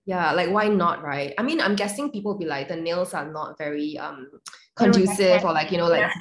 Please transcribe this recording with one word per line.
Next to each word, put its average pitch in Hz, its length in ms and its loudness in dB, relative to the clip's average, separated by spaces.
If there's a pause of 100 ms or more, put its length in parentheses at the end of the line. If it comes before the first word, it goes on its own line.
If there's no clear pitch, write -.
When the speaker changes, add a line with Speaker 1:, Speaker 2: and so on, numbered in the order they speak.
Speaker 1:
Yeah, 175 260 2
like, 175 180 2
why 214 160 2
not, 175 340 2
right? 143 360 -6
I 202 40 -2
mean, 302 180 0
I'm 202 160 2
guessing 208 360 -4
people 202 220 -6
will 202 60 -8
be 170 60 -6
like, 139 220 -4
"The 175 80 -6
nails 175 400 -4
are 147 160 -4
not 151 260 -10
very, 147 400 -6
um, 139 320 -12 (480)
Speaker 2:
They 233 80 4
don't 196 80 6
Speaker 1:
conducive 190 380 4 (100)
Speaker 2:
have 185 40 -2
Speaker 1:
or, 170 60 2
like, 156 200 0
you 175 80 0
know, 170 80 2
like, 165 140 4
Speaker 2:
Yeah. - 200 0